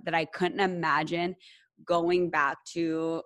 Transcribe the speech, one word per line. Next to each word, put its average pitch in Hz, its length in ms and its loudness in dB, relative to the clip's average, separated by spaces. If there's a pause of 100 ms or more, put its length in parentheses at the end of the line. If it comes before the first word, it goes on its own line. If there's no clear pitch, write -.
that 165 100 -2
I 165 100 2
couldn't 175 360 -2
imagine 170 760 0 (500)
going 175 460 2
back 147 280 0 (160)
to 165 520 -2